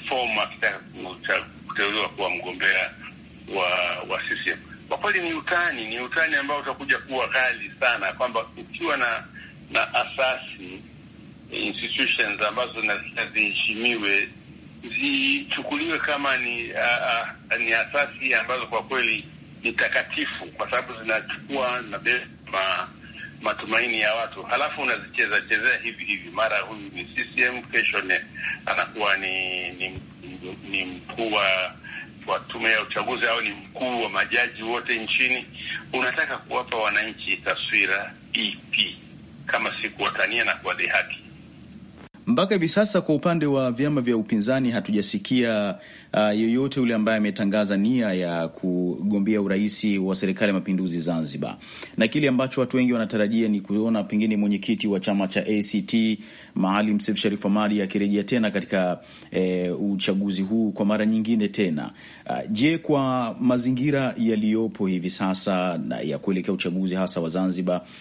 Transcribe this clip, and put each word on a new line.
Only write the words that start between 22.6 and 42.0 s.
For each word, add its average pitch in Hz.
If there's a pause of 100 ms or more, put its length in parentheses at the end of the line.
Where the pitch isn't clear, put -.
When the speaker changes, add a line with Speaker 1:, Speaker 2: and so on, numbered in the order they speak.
Speaker 1:
matumaini 110
ya 107
watu, 107
halafu 143
unazicheza 110
chezea 113
hivi 113
hivi, 101
mara 107
huyu 101
ni -
C - (100)
C 123
M, 123
kesho 113
ne-, 92 (420)
anakuwa 98
ni, 92
ni, 92 (720)
ni 98
mkuu 98
wa, 95 (520)
wa 95
tume 113
ya 110
uchaguzi 110
au 117
ni 110
mkuu 123
wa 110
majaji 110
wote 120
nchini. 123 (460)
Unataka 127
kuwapa 123
wananchi 107
taswira 98 (180)
ipi 107 (500)
kama 107 (100)
si 110
kuwatania 104
na 95
kuwadhihaki? - (1080)